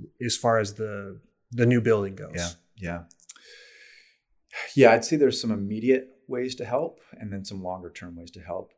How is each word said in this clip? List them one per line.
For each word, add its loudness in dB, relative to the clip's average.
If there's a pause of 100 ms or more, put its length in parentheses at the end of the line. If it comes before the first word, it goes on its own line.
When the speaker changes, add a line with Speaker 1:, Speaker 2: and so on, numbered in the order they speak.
(240)
Speaker 1:
as -4
far 2
as -4
the, -10 (320)
the 2
new 6
building 2
goes? -14
Speaker 2:
Yeah, -4 (280)
yeah. -8 (1700)
Yeah, 10
I'd 4
say -2
there's 4
some -2
immediate -2
ways -6
to -10
help -4 (180)
and -12
then -10
some -12
longer -10
term -18
ways -18
to -20
help. -12